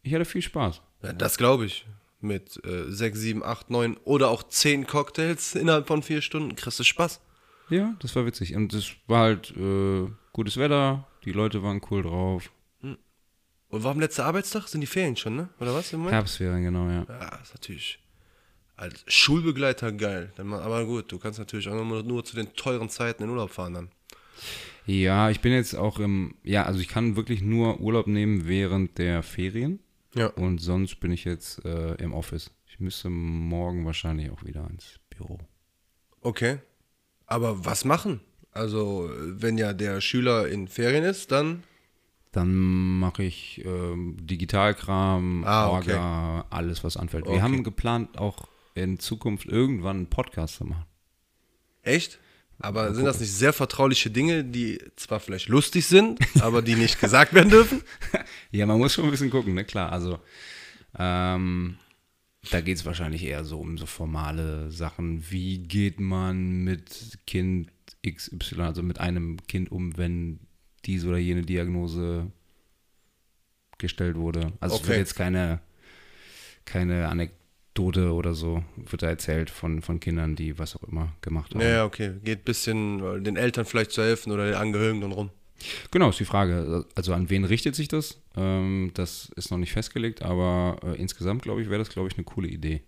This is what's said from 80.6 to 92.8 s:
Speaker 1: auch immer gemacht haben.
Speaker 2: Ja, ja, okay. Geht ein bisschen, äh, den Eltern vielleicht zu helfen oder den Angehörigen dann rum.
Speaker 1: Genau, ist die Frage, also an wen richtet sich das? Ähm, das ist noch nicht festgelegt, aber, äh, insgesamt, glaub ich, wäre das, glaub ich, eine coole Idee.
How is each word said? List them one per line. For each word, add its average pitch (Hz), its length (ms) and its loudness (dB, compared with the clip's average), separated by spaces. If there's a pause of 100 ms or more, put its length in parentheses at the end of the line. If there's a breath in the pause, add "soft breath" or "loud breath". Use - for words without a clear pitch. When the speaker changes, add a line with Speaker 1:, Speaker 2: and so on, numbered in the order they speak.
Speaker 1:
auch - 80 -12
immer 80 380 -4
gemacht 78 320 -4
haben. 110 80 0
Speaker 2:
Ja, 117 80 4
ja, 113 160 4
okay. 101 280 -4 (100)
Geht 107 180 -2
ein - 40 -20
bisschen, 107 580 -2
äh, 95 180 -4
den 98 160 -2
Eltern 117 280 0
vielleicht 113 260 0
zu - 100 -2
helfen 113 300 0
oder 104 140 0
den 104 100 0
Angehörigen 107 460 0
dann 98 100 -4
rum. 101 180 -4 (600 loud breath)
Speaker 1:
Genau, 160 180 6
ist 95 100 0
die 101 60 0
Frage, 87 600 2 (100)
also 90 180 0
an 85 160 0
wen 95 140 4
richtet 117 320 2
sich 151 120 -2
das? - 320 -4 (160)
Ähm, 95 600 0
das - 400 -6
ist - 160 -8
noch 90 80 0
nicht 90 120 -2
festgelegt, 113 520 -4
aber, 90 600 2
äh, 87 160 -4
insgesamt, 92 440 -4
glaub 107 160 -4
ich, 110 100 -4
wäre 101 80 0
das, 110 120 -2
glaub 92 180 -4
ich, 92 80 -6
eine 92 80 -6
coole 92 240 -6
Idee. 78 400 -4